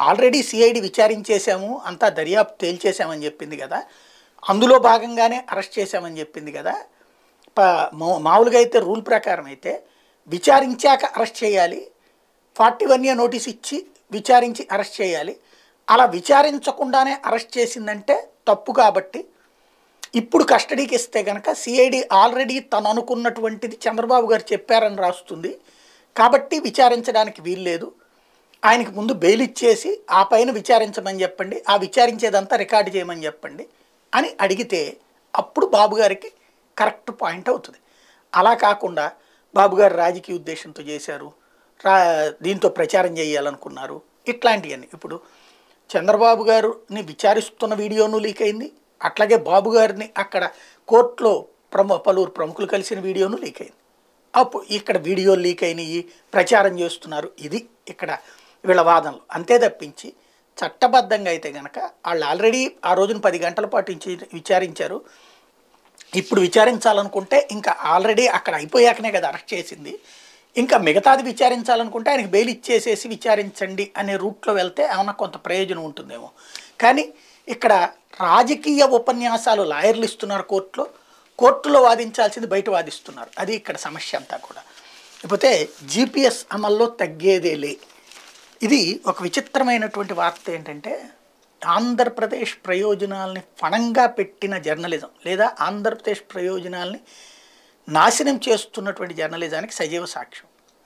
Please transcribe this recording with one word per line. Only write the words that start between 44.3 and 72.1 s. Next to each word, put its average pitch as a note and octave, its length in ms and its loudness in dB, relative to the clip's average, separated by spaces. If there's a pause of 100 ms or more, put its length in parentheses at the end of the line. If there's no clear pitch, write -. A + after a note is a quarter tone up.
ఇప్పుడు D#3+ 260 -14 (800)
చంద్రబాబు G#3+ 460 4
గారిని A3 580 0
విచారిస్తున్న G#3 720 0
వీడియోను G#3+ 440 0
లీక్ G#3+ 240 -4
అయింది, A3 300 -4 (300)
అట్లాగే G#3+ 360 2
బాబు F#3+ 380 2
గారిని G#3+ 420 2
అక్కడ F#3+ 320 -4 (380)
కోర్టులో A#3 580 4 (280)
ప్రము-, G3 240 2
పలువురు F#3 320 0
ప్రముఖులు E3 380 -8
కలిసిన G3 320 -6
వీడియోను F#3+ 380 -4
లీక్ - 240 -12
అయింది. - 160 -20 (580)
అప్పుడు E3 340 0
ఇక్కడ G3+ 280 -4
వీడియో F#3 380 2
లీక్ F3+ 280 -2
అయినాయి, E3+ 420 -6 (280)
ప్రచారం G3 460 2
చేస్తున్నారు, D#3+ 600 -8
ఇది D3 280 -10 (200)
ఇక్కడ D#3+ 300 -10 (480)
వీళ్ళ F#3 160 4
వాదనలు. D#3+ 380 2 (120)
అంతే F3 260 2
తప్పించి G3 560 -2 (440)
చట్టబద్ధంగా G#3+ 720 0
అయితే D#3+ 220 -6
కనుక C#3+ 380 -12 (180)
వాళ్ళు E3 180 -2
already A3 440 2 (160)
ఆ F3 80 2
రోజున G3+ 240 2
పది F3+ 220 0
గంటల E3+ 260 -4
పాటు G3+ 260 -2
ఇంచి-, F3+ 420 -10
విచారించారు. F3+ 680 -2 (1120)
ఇప్పుడు F#3 260 0
విచారించాలనుకుంటే G#3 1080 2
ఇంకా G#3 240 -4 (180)
already G#3+ 360 2
అక్కడ F3+ 260 -4
అయిపోయాకనే A3+ 560 2
కదా F3+ 160 -2
అరెస్ట్ - 260 -10
చేసింది, F3 460 -12 (580)
ఇంకా B3+ 200 2
మిగతాది G3+ 460 4
విచారించాలనుకుంటే A#3 880 0